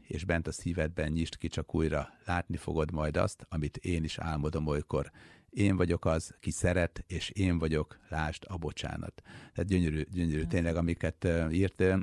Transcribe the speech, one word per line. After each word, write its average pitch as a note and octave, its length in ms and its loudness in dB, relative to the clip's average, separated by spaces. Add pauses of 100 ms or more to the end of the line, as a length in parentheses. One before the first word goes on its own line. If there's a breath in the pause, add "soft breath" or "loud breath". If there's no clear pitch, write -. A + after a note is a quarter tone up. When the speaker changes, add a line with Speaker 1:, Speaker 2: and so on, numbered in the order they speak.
Speaker 1:
és D#2+ 180 -6
bent E2 220 0
a D2+ 40 -4
szívedben D#2+ 600 -2
nyisd E2 260 -2
ki E2 100 -4
csak - 280 -6
újra. D#2 340 0 (160)
Látni F2 320 -2
fogod D#2 340 -2
majd D#2 260 0
azt, - 320 0
amit D2+ 280 -4
én E2+ 260 0
is D#2 160 -4
álmodom D#2 480 -2
olykor." D2 440 -2 (380 loud breath)
én G2 260 4
vagyok F2 300 2
az, E2 340 0
ki - 120 -4
szeret, F2+ 560 2
és E2+ 220 -4
én F#2 280 2
vagyok, D#2 400 -2 (120)
lásd D#2+ 380 -4
a F2 100 -8
bocsánat. D#2 640 -8 (320 loud breath)
Tehát F2 160 -2
gyönyörű, D#2+ 320 4 (100)
gyönyörű E2 280 0
Speaker 2:
Mhm. E2 100 -2
Speaker 1:
tényleg, E2+ 260 2
amiket, E2+ 480 0
ö, E2+ 260 4
írt. F#2 320 2
Ö, F#2 220 6